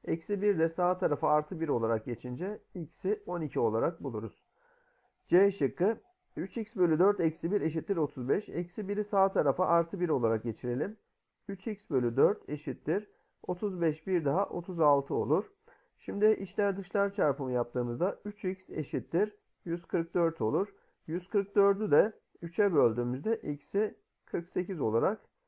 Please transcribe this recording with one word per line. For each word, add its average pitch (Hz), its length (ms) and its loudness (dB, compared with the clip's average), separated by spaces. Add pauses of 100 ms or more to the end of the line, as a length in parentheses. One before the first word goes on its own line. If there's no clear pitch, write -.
Eksi 185 360 -4
bir 202 160 2
de 160 100 2
sağ 180 300 0
tarafa 151 320 0
artı 151 300 0
bir 156 80 -2
olarak 113 360 0
geçince 127 560 -8 (140)
x'i 185 520 -6
on 175 140 -4
iki 147 200 -2
olarak 120 420 0
buluruz. 110 420 -8 (800)
C 190 240 6
şıkkı 185 500 0 (360)
üç 170 200 -8
x 220 200 -6
bölü 170 220 4
dört 202 220 4
eksi 165 320 0
bir 202 80 2
eşittir 165 360 -2
otuz 135 320 -2
beş. 175 200 0
Eksi 180 400 -6
biri 202 160 -2
sağ 190 280 2
tarafa 160 340 2
artı 170 340 2
bir 175 80 0
olarak 117 340 2
geçirelim. 123 540 -4 (520)
Üç 196 180 -8
x 214 240 -8
bölü 120 260 0
dört 170 320 2
eşittir 151 640 -6 (320)
otuz 185 380 -6
beş, 156 260 -2
bir 180 180 0
daha 156 220 0
otuz 170 340 -8
altı 143 340 4
olur. 131 380 0 (460)
Şimdi 214 420 2
içler 202 360 -2
dışlar 196 360 -2
çarpımı 143 400 0
yaptığımızda 123 720 -2
üç 208 200 -10
x 185 260 -6
eşittir 165 640 -2 (280)
yüz 170 220 -6
kırk 170 280 -4
dört 170 260 0
olur. 139 340 -2 (320)
Yüz 170 220 -6
kırk 196 280 -2
dördü 202 340 2
de 185 220 6 (300)
üçe 185 320 0
böldüğümüzde 127 600 2
x'i 196 580 -4 (320)
kırk 170 220 -6
sekiz 180 320 -4
olarak 127 400 0 (260)